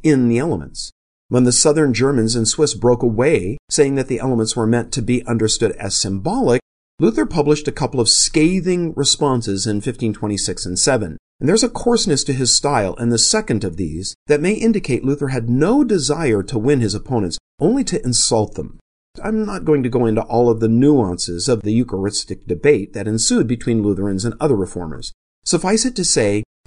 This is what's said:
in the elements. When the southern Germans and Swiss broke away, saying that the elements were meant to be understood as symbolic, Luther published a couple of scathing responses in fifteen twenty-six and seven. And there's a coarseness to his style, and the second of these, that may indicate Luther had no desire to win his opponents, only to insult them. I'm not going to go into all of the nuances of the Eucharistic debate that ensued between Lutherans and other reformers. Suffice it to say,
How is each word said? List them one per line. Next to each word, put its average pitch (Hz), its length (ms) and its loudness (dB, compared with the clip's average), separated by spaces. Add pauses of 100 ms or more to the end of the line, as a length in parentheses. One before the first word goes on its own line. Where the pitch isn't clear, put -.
in 135 240 4
the 117 100 2
elements. 117 540 -6 (380)
When 123 160 4
the 123 80 4
southern 147 400 4
Germans 120 420 2
and 113 100 0
Swiss - 280 0
broke 117 300 2
away, 120 540 0 (120)
saying 139 260 2
that 131 140 -2
the 131 100 -4
elements 117 340 -2
were 113 140 0
meant 117 240 0
to 139 100 -4
be 120 240 0
understood 110 480 0
as 98 220 -8
symbolic, 127 640 0 (400)
Luther 226 260 2
published 147 440 0
a - 20 -2
couple 123 300 -2
of 107 80 2
scathing 175 840 0
responses 123 720 0
in 107 140 0
fifteen 110 320 -4
twenty-six 101 540 -6
and 90 120 -4
seven. 113 400 0 (240)
And 131 80 0
there's 226 140 4
a 240 60 0
coarseness 208 560 0
to 143 80 -2
his 127 200 0
style, 117 460 0
and 117 120 0
the 117 60 2
second 127 480 0
of 85 100 -6
these, 90 400 -6 (120)
that 147 120 2
may 180 140 0
indicate 220 500 0
Luther 143 260 -2
had 120 200 -4
no 175 340 4
desire 147 600 0
to - 160 -4
win 135 200 2
his 104 140 0
opponents, 104 460 -4 (200)
only 226 240 2
to - 220 -4
insult 117 480 0
them. - 260 -12 (420)
I'm 220 220 -2
not 196 220 -6
going 151 160 2
to 120 80 -2
go 120 160 0
into 110 160 2
all 120 280 2
of 110 100 2
the 113 100 2
nuances 113 800 2
of 110 140 0
the 104 100 -2
Eucharistic 101 720 -4
debate 143 480 0
that 101 140 -6
ensued 113 400 0
between 117 340 0
Lutherans 98 420 -2
and 117 160 -4
other 147 160 0
reformers. 87 560 -6 (320)
Suffice 190 400 0
it 247 120 -4
to 180 100 -4
say, 107 380 0 (240)